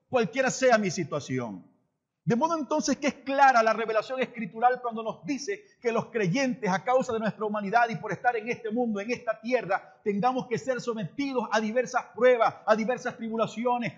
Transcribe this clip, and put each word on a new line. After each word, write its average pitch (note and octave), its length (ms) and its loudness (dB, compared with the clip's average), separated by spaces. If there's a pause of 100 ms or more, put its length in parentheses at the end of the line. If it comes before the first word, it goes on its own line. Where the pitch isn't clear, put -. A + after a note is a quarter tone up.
cualquiera B3+ 400 2
sea B3 280 4
mi G3+ 140 2
situación". B2+ 800 -6 (540)
De A3 140 2
modo D#4+ 200 0
entonces D4+ 380 0
que C#4+ 120 -2
es - 80 -2
clara C4+ 460 4
la A3 120 4
revelación A3 480 -2
escritural A#3 600 0
cuando A3+ 220 -6
nos A3 220 -8
dice G3+ 400 -6 (160)
que A#3 100 0
los A3+ 140 0
creyentes, A3 640 0
a F#3+ 160 0
causa B3+ 260 2
de A3+ 80 -2
nuestra G#3+ 240 -4
humanidad G#3+ 460 2
y G#3+ 80 -6
por G3+ 160 -6
estar A#3+ 240 0
en G#3+ 100 -8
este A3 240 -6
mundo, A3 300 -2
en A3+ 100 -4
esta A3+ 300 -6
tierra, G#3+ 600 -2
tengamos A#3 460 0
que A3 100 -2
ser B3+ 220 -4
sometidos A#3 720 -4
a G#3+ 80 4
diversas A3+ 460 -2 (100)
pruebas, A3+ 400 4 (100)
a A3 120 4
diversas A3+ 400 -4
tribulaciones, A3+ 800 -2